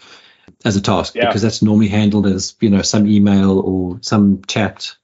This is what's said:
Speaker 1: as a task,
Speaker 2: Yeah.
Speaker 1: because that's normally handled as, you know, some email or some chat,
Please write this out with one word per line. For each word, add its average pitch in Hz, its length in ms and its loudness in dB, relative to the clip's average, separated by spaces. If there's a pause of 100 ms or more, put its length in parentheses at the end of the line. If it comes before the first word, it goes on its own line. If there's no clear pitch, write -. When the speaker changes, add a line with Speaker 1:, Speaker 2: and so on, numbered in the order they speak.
(640)
Speaker 1:
as 101 120 -2
a 101 60 -2
task, 90 320 -4
Speaker 2:
Yeah. 120 120 -2
Speaker 1:
because 107 160 -2
that's 110 200 -2
normally 107 260 2
handled 104 380 0
as, 92 340 -4
you 110 80 0
know, 98 140 2
some 104 240 0
email 101 540 2
or 92 420 -4
some 101 440 2
chat, - 580 -6